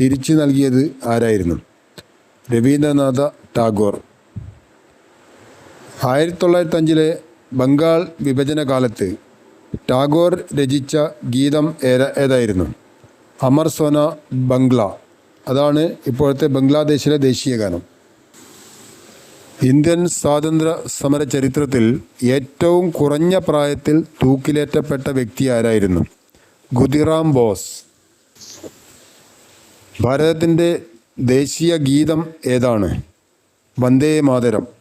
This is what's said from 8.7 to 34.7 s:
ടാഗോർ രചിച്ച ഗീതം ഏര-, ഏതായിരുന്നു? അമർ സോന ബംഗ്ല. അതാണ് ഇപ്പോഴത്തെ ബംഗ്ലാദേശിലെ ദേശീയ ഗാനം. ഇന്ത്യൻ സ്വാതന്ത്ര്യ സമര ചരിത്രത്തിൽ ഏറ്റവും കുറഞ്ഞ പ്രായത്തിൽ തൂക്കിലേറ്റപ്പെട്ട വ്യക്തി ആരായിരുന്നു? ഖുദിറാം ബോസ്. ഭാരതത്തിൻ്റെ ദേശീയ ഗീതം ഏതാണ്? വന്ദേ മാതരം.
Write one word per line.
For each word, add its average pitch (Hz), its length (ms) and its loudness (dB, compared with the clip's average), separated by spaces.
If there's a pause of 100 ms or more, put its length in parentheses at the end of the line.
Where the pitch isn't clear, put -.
ടാഗോർ 165 540 0 (100)
രചിച്ച 139 420 -2 (280)
ഗീതം 143 500 0 (100)
ഏര-, 127 340 0
ഏതായിരുന്നു? 120 560 0 (680)
അമർ 147 260 2
സോന 151 440 0 (200)
ബംഗ്ല. 127 500 2 (680)
അതാണ് 147 320 0
ഇപ്പോഴത്തെ 143 680 -2
ബംഗ്ലാദേശിലെ 143 680 2
ദേശീയ 131 400 0
ഗാനം. 90 260 -4 (1800)
ഇന്ത്യൻ 160 460 4
സ്വാതന്ത്ര്യ 160 680 -2 (100)
സമര 143 360 -2
ചരിത്രത്തിൽ 135 800 0 (220)
ഏറ്റവും 165 680 0
കുറഞ്ഞ 156 480 0
പ്രായത്തിൽ 151 640 0
തൂക്കിലേറ്റപ്പെട്ട 143 1040 -2
വ്യക്തി 131 360 -4
ആരായിരുന്നു? 113 560 0 (800)
ഖുദിറാം 151 540 2
ബോസ്. 117 520 -2 (2250)
ഭാരതത്തിൻ്റെ 160 840 0 (380)
ദേശീയ 139 560 0
ഗീതം 151 580 0 (120)
ഏതാണ്? 120 560 0 (800)
വന്ദേ 135 400 2
മാതരം. 123 460 0 (140)